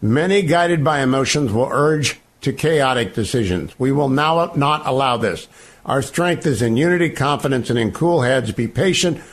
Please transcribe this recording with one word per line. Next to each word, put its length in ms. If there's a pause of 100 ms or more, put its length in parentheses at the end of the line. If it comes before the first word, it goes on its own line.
many 400
guided 420
by 160
emotions 540
will 180
urge 480 (220)
to 100
chaotic 600
decisions. 680
We 140
will 160
now 480
not 280
allow 300
this. 320 (380)
Our 160
strength 440
is 160
in 140
unity, 340
confidence, 600
and 100
in 140
cool 300
heads. 280
Be 160
patient. 540 (120)